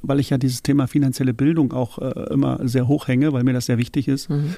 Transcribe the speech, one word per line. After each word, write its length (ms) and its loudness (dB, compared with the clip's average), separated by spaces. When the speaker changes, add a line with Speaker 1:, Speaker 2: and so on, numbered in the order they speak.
Speaker 1:
weil 180 0
ich 120 0
ja 60 2
dieses 260 -2
Thema 240 2
finanzielle 460 0
Bildung 400 2
auch, 260 -4
äh, 340 -6
immer 340 0
sehr 200 0
hoch 220 0
hänge, 240 2
weil 100 0
mir 100 4
das 140 -2
sehr 100 0
wichtig 300 -2
ist. 220 -2
Speaker 2:
Mhm. 280 -2